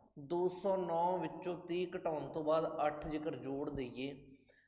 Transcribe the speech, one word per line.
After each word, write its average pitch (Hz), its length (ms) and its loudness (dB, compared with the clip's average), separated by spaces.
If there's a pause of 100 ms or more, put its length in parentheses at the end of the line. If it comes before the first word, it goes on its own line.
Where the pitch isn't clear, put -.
(180)
ਦੋ 175 300 2
ਸੌ 190 280 2
ਨੌ 175 420 2
ਵਿੱਚੋਂ 165 400 -4
ਤੀਹ 175 380 0
ਘਟਾਉਣ 156 320 -2
ਤੋਂ 156 160 -4
ਬਾਅਦ 160 420 4
ਅੱਠ 151 200 0
ਜੇਕਰ 156 300 -2
ਜੋੜ 139 340 -4
ਦਈਏ 135 680 -6 (320)